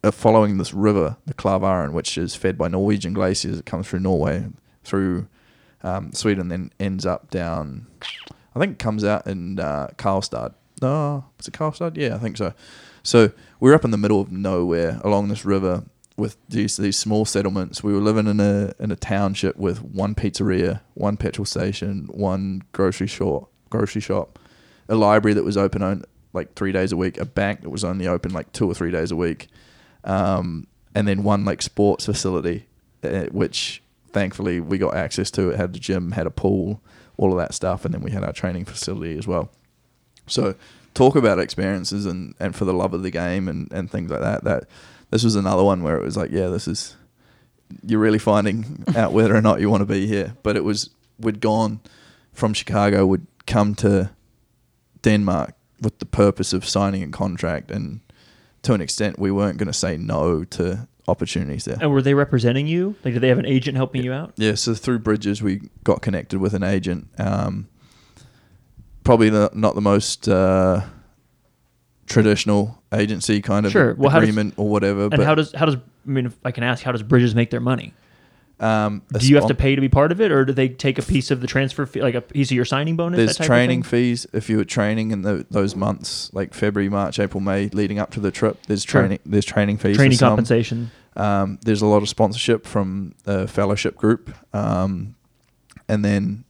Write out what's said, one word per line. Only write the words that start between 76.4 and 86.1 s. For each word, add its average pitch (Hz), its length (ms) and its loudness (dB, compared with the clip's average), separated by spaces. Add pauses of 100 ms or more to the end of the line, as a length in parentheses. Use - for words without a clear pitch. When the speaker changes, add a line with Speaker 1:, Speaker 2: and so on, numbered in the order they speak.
Speaker 2:
I 123 60 -2
can 120 140 -4
ask, 120 180 -2
how 127 100 -4
does 113 100 -4
Bridges 120 320 4
make 117 160 2
their 120 100 -4
money? 123 320 -2 (640)
Speaker 1:
Um, 107 440 0 (120)
a 117 60 0
Speaker 2:
Do 127 80 2
you 143 80 8
have 139 80 6
to 123 100 2
Speaker 1:
spon- - 20 -2
Speaker 2:
pay 135 180 2
to 135 60 0
be 135 80 2
part 147 240 4
of 185 80 -2
it, 208 120 2
or 135 120 4
do 135 80 0
they 131 160 2
take 127 300 -2
a 143 40 -4
piece - 280 0
of 127 100 0
the 123 60 -4
transfer 135 400 -2
fee, - 160 -6
like, 123 120 0
a 120 60 -2
piece 131 300 -2
of 127 60 2
your 123 100 2
signing 151 300 -2
bonus, 170 200 -2
Speaker 1:
There's 113 140 4
Speaker 2:
that - 80 -4
type - 80 0
Speaker 1:
training 123 340 4
Speaker 2:
of 120 60 -6
thing? - 40 -12 (220)
Speaker 1:
fees 117 220 -4
if 110 160 -4
you 110 80 4
were 98 80 2
training 110 460 0
in 98 100 -2
the, 95 280 -2
those 98 240 0
months, - 600 -4